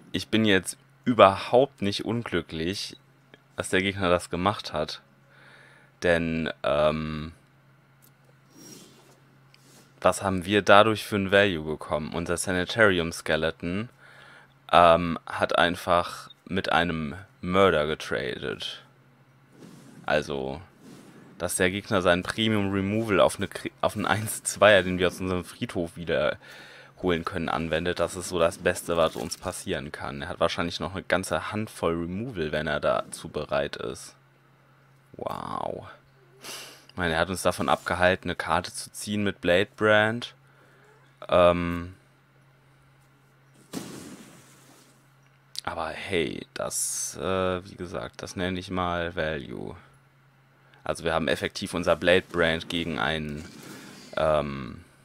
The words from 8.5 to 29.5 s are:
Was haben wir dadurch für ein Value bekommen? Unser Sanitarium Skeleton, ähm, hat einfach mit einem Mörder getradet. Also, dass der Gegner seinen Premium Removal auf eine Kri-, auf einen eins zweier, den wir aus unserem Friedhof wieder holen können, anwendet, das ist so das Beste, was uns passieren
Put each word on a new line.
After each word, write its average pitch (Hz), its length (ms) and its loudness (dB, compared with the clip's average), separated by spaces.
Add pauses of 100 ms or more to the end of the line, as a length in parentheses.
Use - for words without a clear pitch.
Was 92 220 2
haben 95 220 0
wir 101 180 4
dadurch 104 420 6
für 110 120 -4
ein 95 140 0
Value 98 340 4
bekommen? 78 480 -4
Unser 85 240 -2
Sanitarium 90 760 2
Skeleton, 82 760 -4 (840)
ähm, 85 540 6
hat - 300 -2
einfach 87 760 0 (160)
mit 92 260 -2
einem 82 420 0 (280)
Mörder 90 440 4
getradet. - 960 -6 (1200)
Also, 71 560 -2 (800)
dass 87 160 -4
der 92 140 4
Gegner 98 320 0
seinen 90 200 4
Premium 107 480 0
Removal 101 480 0
auf 65 200 6
eine 98 100 -2
Kri-, - 320 -10
auf - 160 0
einen 101 80 -4
eins 107 380 -2
zweier, 98 400 6
den 90 160 0
wir 90 80 2
aus 87 140 -2
unserem 92 240 -2
Friedhof - 520 -6
wieder 80 400 0 (640)
holen 87 240 0
können, 85 240 -4
anwendet, 82 500 -2
das 85 160 -2
ist 87 140 -8
so 90 100 -4
das 85 200 2
Beste, 87 400 -2
was 80 180 2
uns 71 220 -6
passieren 80 520 -8